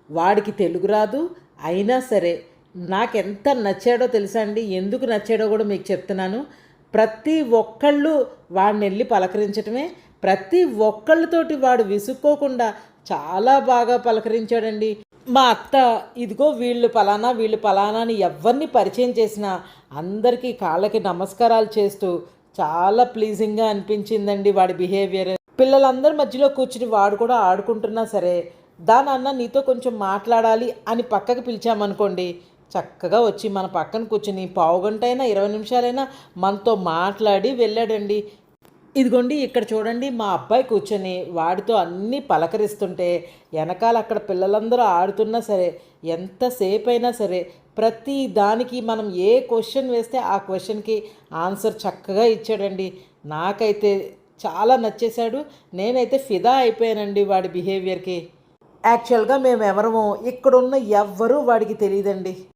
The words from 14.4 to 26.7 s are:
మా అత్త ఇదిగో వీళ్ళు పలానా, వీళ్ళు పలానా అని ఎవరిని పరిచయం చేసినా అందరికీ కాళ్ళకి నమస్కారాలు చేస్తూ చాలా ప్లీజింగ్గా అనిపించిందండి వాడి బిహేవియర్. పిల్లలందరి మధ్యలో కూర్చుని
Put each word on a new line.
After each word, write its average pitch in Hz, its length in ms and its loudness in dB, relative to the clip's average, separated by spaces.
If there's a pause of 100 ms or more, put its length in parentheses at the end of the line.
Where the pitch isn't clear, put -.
మా 254 140 4
అత్త 247 600 4 (140)
ఇదిగో 240 320 0
వీళ్ళు 240 400 0
పలానా, 214 420 2
వీళ్ళు 220 260 0
పలానా 208 420 2
అని 233 160 -2
ఎవరిని 196 520 0
పరిచయం 247 440 2
చేసినా 208 500 -2 (320)
అందరికీ 220 600 -2
కాళ్ళకి 202 480 -2
నమస్కారాలు 208 800 0
చేస్తూ 196 440 -2 (380)
చాలా 180 440 2
ప్లీజింగ్గా 214 640 -2
అనిపించిందండి 202 840 -2
వాడి 185 220 4
బిహేవియర్. 185 840 -4
పిల్లలందరి 269 560 4
మధ్యలో 269 320 0
కూర్చుని 254 380 -4